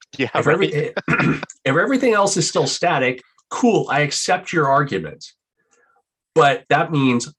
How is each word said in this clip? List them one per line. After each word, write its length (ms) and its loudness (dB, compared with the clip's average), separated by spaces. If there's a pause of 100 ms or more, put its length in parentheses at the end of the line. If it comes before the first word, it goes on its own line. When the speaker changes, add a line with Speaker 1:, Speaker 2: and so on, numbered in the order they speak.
(180)
Speaker 1:
Yeah, 160 -4
Speaker 2:
If 140 -2
every-, 460 0 (140)
Speaker 1:
right. 360 0
Speaker 2:
<clears throat> 0 - (220)
if 120 0
everything 360 2
else 240 0
is 100 0
still 200 0
static, 540 -2 (280)
cool, 400 2
I 120 0
accept 520 -2
your 160 2
argument. 560 -2 (1080)
But 360 2
that 220 0
means 480 0